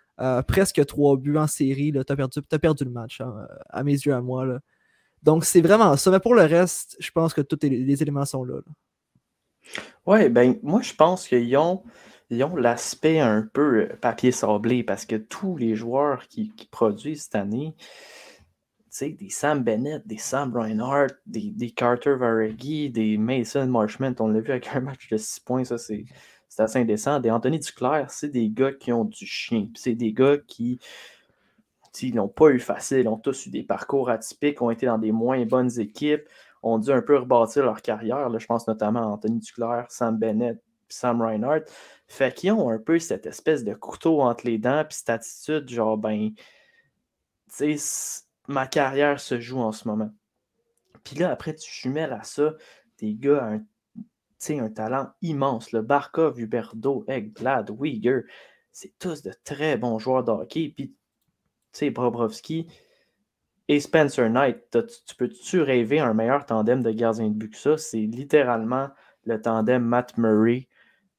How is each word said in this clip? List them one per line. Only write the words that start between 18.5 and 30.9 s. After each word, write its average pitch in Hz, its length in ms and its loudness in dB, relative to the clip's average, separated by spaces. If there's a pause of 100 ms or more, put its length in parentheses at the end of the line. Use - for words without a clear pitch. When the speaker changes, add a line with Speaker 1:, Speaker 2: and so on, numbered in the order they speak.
Speaker 2:
sais, - 200 -8
des 190 180 -16
Sam 147 360 -2
Bennett, 123 420 -2
des 107 120 -10
Sam 131 380 -4
Reinhart, 123 540 0 (160)
des, 107 240 -8
des 117 220 -8
Carter 123 420 2
Verhaeghe, 123 800 -2
des 107 260 2
Mason 127 480 -2
Marchment, 123 540 0
on 110 80 2
l'a 110 100 2
vu 113 140 -2
avec 127 200 -6
un 135 80 -2
match 135 280 -10
de 110 80 -2
six - 240 -8
points, 127 240 -4
ça, 120 140 -6
c'est, 107 260 -10 (440)
c'est - 140 -2
assez 110 160 0
indécent. 117 400 0
Des 113 140 2
Anthony 127 260 0
Duclair, 135 500 -2
c'est - 200 -8
des 123 200 0
gars 127 240 0
qui 131 200 -6
ont 117 120 0
du 107 220 -10
chien, - 360 -4
puis 113 200 -10
c'est 117 140 -2
des 117 160 -2
gars 131 260 4
qui, 123 400 -6
tu - 80 -20 (1080)